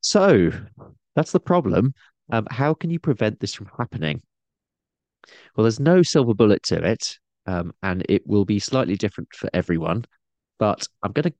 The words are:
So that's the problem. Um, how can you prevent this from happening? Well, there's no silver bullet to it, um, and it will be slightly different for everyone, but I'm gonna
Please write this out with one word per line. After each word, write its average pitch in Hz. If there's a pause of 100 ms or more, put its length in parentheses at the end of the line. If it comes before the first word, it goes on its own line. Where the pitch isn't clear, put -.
So 143 (640)
that's 156
the -
problem. 131 (380)
Um, 113
how 139
can 165
you 170
prevent 110
this 98
from 101
happening? 80 (1300)
Well, 110
there's 113
no 170
silver 120
bullet 104
to 85
it, - (280)
um, 87 (100)
and 92
it -
will 101
be 101
slightly 127
different -
for -
everyone, 87 (560)
but 104 (160)
I'm 101
gonna 151